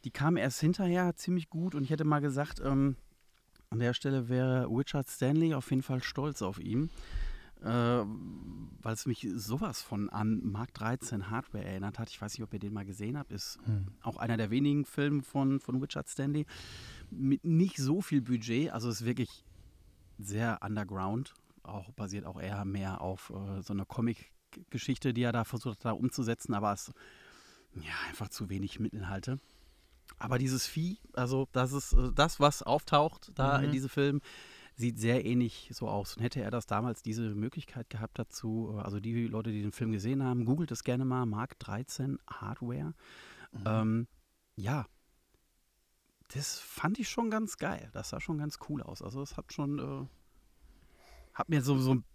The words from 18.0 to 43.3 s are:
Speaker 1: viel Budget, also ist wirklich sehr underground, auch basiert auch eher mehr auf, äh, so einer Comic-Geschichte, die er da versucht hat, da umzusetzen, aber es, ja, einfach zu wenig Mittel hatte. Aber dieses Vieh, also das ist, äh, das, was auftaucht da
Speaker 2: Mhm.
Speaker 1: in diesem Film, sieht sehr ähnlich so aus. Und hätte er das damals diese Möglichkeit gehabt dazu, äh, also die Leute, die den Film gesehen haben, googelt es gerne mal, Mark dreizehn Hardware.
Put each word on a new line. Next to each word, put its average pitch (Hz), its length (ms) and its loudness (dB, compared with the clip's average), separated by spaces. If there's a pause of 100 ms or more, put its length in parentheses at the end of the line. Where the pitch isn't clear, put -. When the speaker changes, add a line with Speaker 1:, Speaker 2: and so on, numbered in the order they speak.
Speaker 1:
viel 143 200 2
Budget, 120 500 0
also 113 180 -2
ist 110 140 -4
wirklich 120 400 -2 (720)
sehr 104 440 -2
underground, 101 720 -2 (300)
auch 101 280 -10
basiert 101 340 -6
auch 92 140 -10
eher 98 240 -4
mehr 98 380 -4
auf, 92 340 -6
äh, 98 260 -6
so 101 120 -6
einer 98 120 -2
Comic-Geschichte, - 1300 -4
die 120 100 2
er 117 100 2
da 120 100 2
versucht 117 360 -4
hat, - 60 -14
da 113 60 2
umzusetzen, 117 600 0
aber 104 180 2
es, - 220 -6 (840)
ja, 80 160 -8 (160)
einfach - 220 -6
zu 98 200 -6
wenig 98 300 -2
Mittel 104 300 -2
hatte. 113 300 -2 (800)
Aber 123 200 0
dieses 131 300 2
Vieh, 175 320 -2 (140)
also 131 380 2
das 127 220 2
ist, 139 200 0
äh, 127 220 10
das, 156 240 4
was 147 240 6
auftaucht 151 720 2
da 139 220 4
Speaker 2:
Mhm. 139 80 4
Speaker 1:
in 147 80 4
diesem 131 160 0
Film, 143 320 4 (560)
sieht 117 220 2
sehr 117 260 4
ähnlich 120 480 2
so 110 160 -2
aus. 101 260 -2
Und 107 80 -2
hätte 123 180 0
er 104 100 -2
das 117 140 -2
damals 110 380 0
diese 110 320 -2
Möglichkeit 120 540 -4
gehabt 110 280 -6
dazu, 110 600 -4
äh, 104 60 -4
also 101 180 -4
die 117 260 0
Leute, 110 240 -2
die 104 120 -2
den 104 100 -2
Film 113 180 0
gesehen 117 320 0
haben, 123 220 2
googelt 147 260 2
es - 140 -6
gerne 127 180 2
mal, 127 220 2
Mark 110 340 -2
dreizehn 131 600 -4 (100)
Hardware. 120 640 -6 (580)